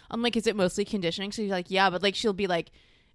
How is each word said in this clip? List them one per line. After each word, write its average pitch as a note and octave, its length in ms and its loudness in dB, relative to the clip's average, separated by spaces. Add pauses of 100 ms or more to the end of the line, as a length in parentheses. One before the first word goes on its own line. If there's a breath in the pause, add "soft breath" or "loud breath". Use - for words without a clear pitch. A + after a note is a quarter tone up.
(100)
I'm A3+ 100 -4
like, A#3+ 160 0
"Is A3 100 0
it G#3+ 80 4
mostly G3+ 300 0
conditioning?" G3 480 -4
So - 100 -6
she's G3+ 80 -2
like, F#3 200 -4
"Yeah, F#3+ 180 4
but, F3+ 140 0
like, G3 120 2
she'll A3 200 0
be G3 120 0
like, E3+ 240 0 (440 soft breath)